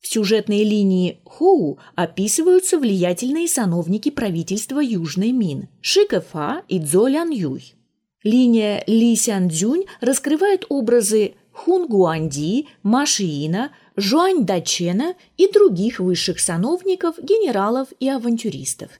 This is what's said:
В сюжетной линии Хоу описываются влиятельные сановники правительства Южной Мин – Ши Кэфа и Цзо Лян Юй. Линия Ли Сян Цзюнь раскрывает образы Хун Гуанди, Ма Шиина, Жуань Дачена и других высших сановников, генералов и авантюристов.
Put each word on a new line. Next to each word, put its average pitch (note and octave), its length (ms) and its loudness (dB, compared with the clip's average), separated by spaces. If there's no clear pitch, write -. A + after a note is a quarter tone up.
В - 80 -14
сюжетной G#3+ 560 0
линии F#3+ 600 0
Хоу D4 540 2
описываются D#4+ 800 0
влиятельные B3 720 0
сановники G3 640 -2
правительства G#3 720 -4
Южной F#3+ 500 -2
Мин – F#3 380 -2
Ши G4+ 280 2
Кэфа F3+ 580 -4
и F#3 140 -2
Цзо E3 260 2
Лян D#4+ 240 0
Юй. E3 460 -6
Линия A3 640 2
Ли A3+ 260 4
Сян G3 340 0
Цзюнь G#3+ 360 -2
раскрывает D#4 720 0
образы A3 640 0
Хун F4+ 340 0
Гуанди, E3 800 0
Ма A#3+ 240 2
Шиина, E3+ 640 -4
Жуань D4 500 2
Дачена F#3 680 -2
и F#4 100 4
других B3 540 2
высших F3+ 400 -2
сановников, E4+ 840 -2
генералов C4 680 0
и C4 80 -2
авантюристов. A3+ 920 -4